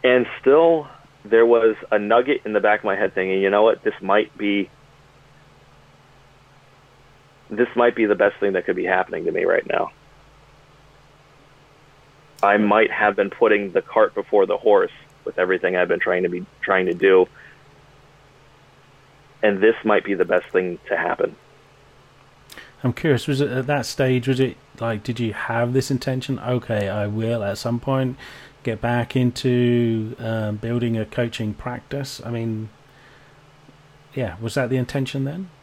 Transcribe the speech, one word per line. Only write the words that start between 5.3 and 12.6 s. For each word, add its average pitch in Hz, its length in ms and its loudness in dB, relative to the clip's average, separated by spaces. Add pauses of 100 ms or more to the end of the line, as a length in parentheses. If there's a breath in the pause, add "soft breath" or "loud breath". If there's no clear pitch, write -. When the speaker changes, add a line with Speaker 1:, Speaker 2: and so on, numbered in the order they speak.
Speaker 1:
this 113 260 0
might 120 200 2
be 117 100 2
the 101 100 2
best 101 240 0
thing 101 140 0
that 92 120 -2
could 92 100 -2
be 87 100 -4
happening 90 400 -2
to 82 60 -2
me 85 140 -2
right 87 220 0
now." - 240 -4 (2500)
I 101 160 6
might 107 320 4